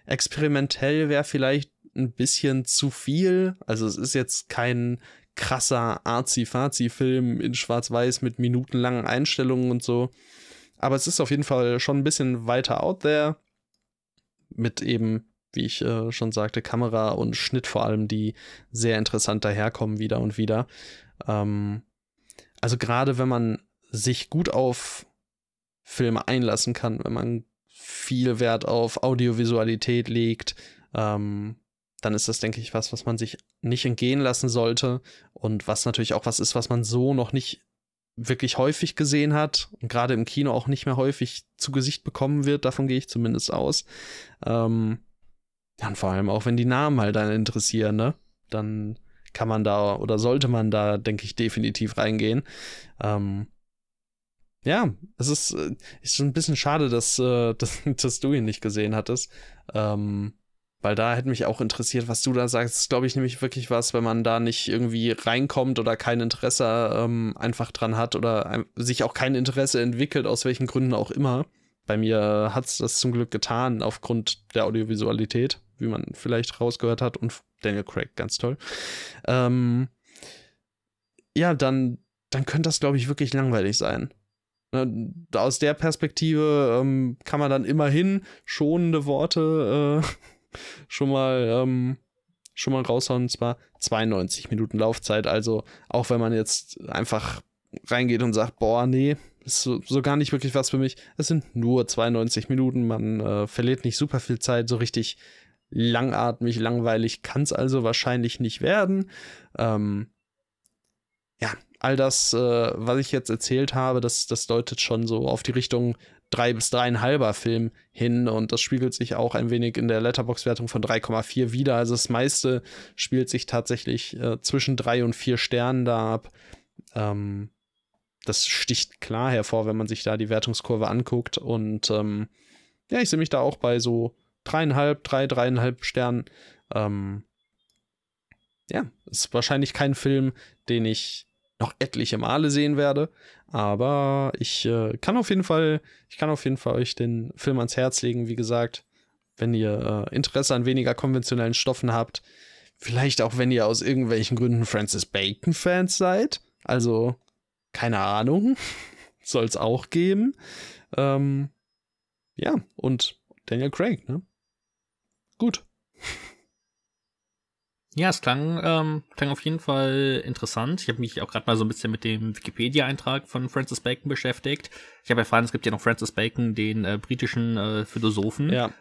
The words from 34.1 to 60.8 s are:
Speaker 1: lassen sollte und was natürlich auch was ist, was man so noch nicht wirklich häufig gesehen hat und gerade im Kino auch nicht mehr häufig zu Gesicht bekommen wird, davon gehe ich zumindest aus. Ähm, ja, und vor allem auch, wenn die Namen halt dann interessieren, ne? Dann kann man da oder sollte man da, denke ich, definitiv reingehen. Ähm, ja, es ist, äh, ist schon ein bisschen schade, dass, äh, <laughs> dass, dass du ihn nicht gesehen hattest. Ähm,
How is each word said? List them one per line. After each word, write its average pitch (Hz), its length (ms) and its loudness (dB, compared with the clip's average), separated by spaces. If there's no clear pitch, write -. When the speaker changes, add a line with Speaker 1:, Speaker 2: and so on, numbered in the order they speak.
Speaker 1:
lassen 127 280 0
sollte 120 520 0
und 107 360 -4
was 107 160 -2
natürlich 113 300 0
auch 107 120 -2
was 113 140 -2
ist, - 140 0
was 117 140 -2
man 120 160 0
so 123 300 2
noch 123 180 0
nicht - 300 -4
wirklich 123 420 -2
häufig 151 380 0
gesehen 147 360 2
hat 151 360 0
und 117 80 -8
gerade 123 260 0
im 113 100 2
Kino 143 280 -2
auch 120 140 -2
nicht 135 180 -2
mehr 131 120 0
häufig 131 480 -2
zu - 160 -6
Gesicht 135 320 -2
bekommen 143 400 0
wird, 143 200 0
davon 135 220 0
gehe 127 120 2
ich 127 100 -6
zumindest 117 440 0
aus. - 320 0
Ähm, 113 540 2
ja, 110 80 -6
und 101 80 -6
vor 95 140 0
allem 98 180 0
auch, 104 160 0
wenn 120 120 2
die 120 80 2
Namen 131 360 2
halt 104 160 2
dann 107 160 2
interessieren, 107 640 0
ne? 117 180 0
Dann 107 480 -6
kann 113 160 -2
man 110 160 2
da 101 320 2
oder 107 220 0
sollte 127 300 2
man 113 220 2
da, 104 280 2
denke 107 260 -4
ich, 101 100 -10
definitiv 110 600 -2
reingehen. 110 460 0
Ähm, 101 440 -2
ja, 156 300 2
es 127 100 0
ist, - 240 0
äh, 76 220 -4
ist - 120 -2
schon 143 140 2
ein 131 40 0
bisschen 156 240 0
schade, 147 320 2
dass, 117 300 0
äh, 120 360 2
<laughs> - 40 -10
dass, - 260 -4
dass 131 360 0
du 139 120 2
ihn 131 120 2
nicht 107 160 -2
gesehen 107 340 0
hattest. 113 380 -2
Ähm, 104 600 -2